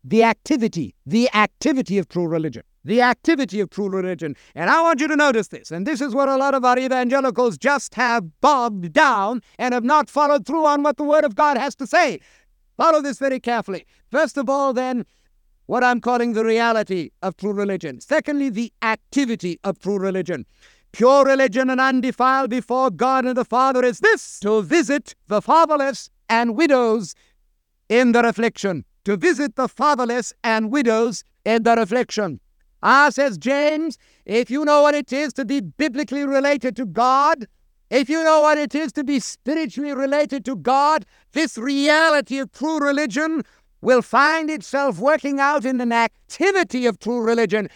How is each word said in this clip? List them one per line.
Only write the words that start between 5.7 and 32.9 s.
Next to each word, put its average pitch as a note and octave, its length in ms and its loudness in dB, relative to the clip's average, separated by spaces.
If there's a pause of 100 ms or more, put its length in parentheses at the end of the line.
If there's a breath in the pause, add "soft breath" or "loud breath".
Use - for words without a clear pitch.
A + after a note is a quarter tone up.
and F3 160 -6
this C#4+ 140 -4
is C#4 140 -4
where C#4 140 0
a C4+ 80 0
lot C4+ 180 0
of B3+ 100 0
our B3 140 4
evangelicals B3+ 800 0
just C#4 360 -2
have A#3 460 -2
bogged A#3 520 0
down A#3 500 2 (160 soft breath)
and B3 160 -2
have A#3 100 -2
not D4 240 2
followed C#4+ 380 0
through D#4 200 0
on C#4+ 160 2
what D4 140 0
the D4+ 80 -4
Word D4+ 200 2
of G#3+ 100 -4
God D4 220 2
has C4 200 -6
to C4+ 100 -10
say. D4 340 0 (560 soft breath)
Follow D#4 260 2
this C#4 160 -6
very C4 220 -2
carefully. G#3+ 460 -6 (240)
First C#4+ 260 -2
of C4 120 -4
all, C#4 240 0
then, B3+ 320 -4 (640)
what B3 160 -2
I'm B3 180 2
calling A#3+ 320 0
the A3 120 0
reality A3 680 0 (120)
of F#3 140 -6
true G3+ 160 -6
religion. F#3 480 -6
Secondly, C#4+ 500 -2
the A3 220 -6 (100)
activity A3 840 -4
of G3 160 -6
true G3 180 -4
religion. F3+ 480 -4 (460 soft breath)
Pure C4+ 320 6
religion C4 460 2
and B3+ 100 0
undefiled C4 720 0
before B3+ 400 0
God B3+ 360 0
and B3+ 100 -2
the B3 80 0
Father B3+ 400 0
is B3 140 0
this, - 420 0
to G#3+ 220 0
visit C4+ 540 -2 (100)
the G#3 160 -2
fatherless D4 680 2 (200)
and A#3 260 0
widows A#3+ 600 2 (720)
in A#3+ 240 4
their A#3+ 120 4
affliction. G#3 600 -2 (200)
To G3 120 -2
visit C#4+ 400 -2
the B3+ 120 -2
fatherless B3 640 -2 (120)
and A3 260 0
widows A#3 540 0 (200)
in A3+ 200 0
their A#3 160 4
affliction. G#3+ 580 -4 (440)
Ah, C4+ 280 6